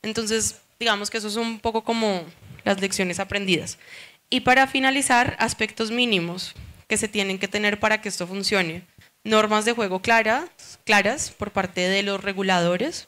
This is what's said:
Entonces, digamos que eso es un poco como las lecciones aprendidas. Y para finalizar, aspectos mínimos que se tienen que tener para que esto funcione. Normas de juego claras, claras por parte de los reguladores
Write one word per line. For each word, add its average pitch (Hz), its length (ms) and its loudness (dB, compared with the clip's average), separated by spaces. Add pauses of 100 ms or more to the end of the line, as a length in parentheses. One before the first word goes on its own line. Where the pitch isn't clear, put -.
Entonces, 220 560 -2 (200)
digamos 208 320 0
que 226 100 -4
eso 208 100 -6
es 202 80 -4
un 226 220 -4
poco 226 260 -2
como 214 400 0 (400)
las 196 160 2
lecciones 190 380 -2
aprendidas. 196 580 -2 (520)
Y 254 120 0
para 262 260 6
finalizar, 262 720 2
aspectos 220 520 -2
mínimos 190 600 0 (340)
que 214 100 0
se 214 100 -2
tienen 196 320 -2
que 196 80 -4
tener 208 320 0
para 214 220 2
que 208 80 -8
esto 180 180 -6
funcione. 185 560 -2 (400)
Normas 214 420 2
de 233 80 2
juego 190 280 -2
claras, 233 840 0
claras 214 480 2
por 202 200 -10
parte 185 300 -2
de 190 220 2
los 196 200 -4
reguladores 190 840 0